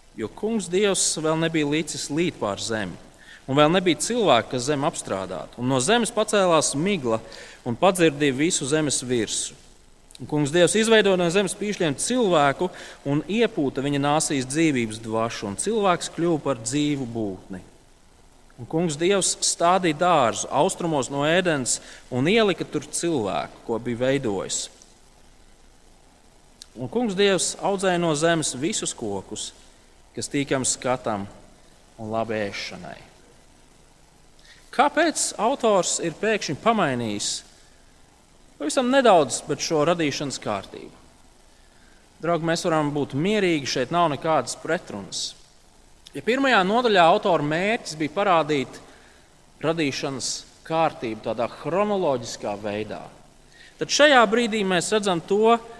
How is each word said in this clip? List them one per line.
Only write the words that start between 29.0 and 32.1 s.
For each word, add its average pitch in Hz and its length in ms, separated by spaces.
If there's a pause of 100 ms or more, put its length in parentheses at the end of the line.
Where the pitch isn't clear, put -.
kas - 160
tīkam 139 320
skatam 117 640 (720)
un 110 160